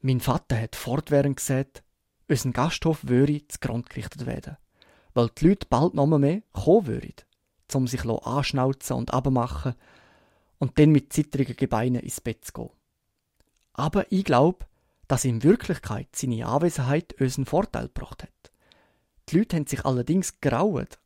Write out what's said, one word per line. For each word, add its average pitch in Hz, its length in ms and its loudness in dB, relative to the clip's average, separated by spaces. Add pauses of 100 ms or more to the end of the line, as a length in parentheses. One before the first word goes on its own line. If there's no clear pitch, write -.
Mein 131 200 0
Vater 123 400 -2
hat 113 160 -8
fortwährend 139 600 0
gesagt, - 460 -4 (460)
unser 131 220 0
Gasthof 151 540 -2
würde 139 440 2
zugrunde 120 400 -8
gerichtet - 380 -12
werden, 135 300 -10 (580)
weil 117 160 2
die - 180 2
Leute 202 200 2
bald 135 260 2
noch 143 120 2
mehr 156 360 2 (100)
kommen 190 340 4
würden, 95 280 -8 (580)
um 131 140 0
sich 123 180 -4
anschnauzen 131 920 -2
und 120 160 -4
abmachen 127 600 0 (840)
und - 200 -2
dann 151 120 8
mit 147 220 4
zittrigen 135 440 -2
Gebeinen 123 460 -2
ins - 180 -10
Bett - 240 -8
zu - 80 -16
gehen. - 180 -12 (1000)
Aber - 400 -2
ich 196 120 0
glaub, 151 440 2 (400)
dass 131 160 0
in 117 180 0
Wirklichkeit - 720 2
seine 117 320 -4
Anwesenheit 147 760 -2
uns 127 160 -2
einen 135 100 -4
Vorteil 127 420 -2
gebracht - 340 -12
hat. - 300 -20 (760)
Die 160 100 2
Leute 202 180 0
haben 151 100 -2
sich - 180 -6
allerdings 139 560 0
gerauet 143 640 -2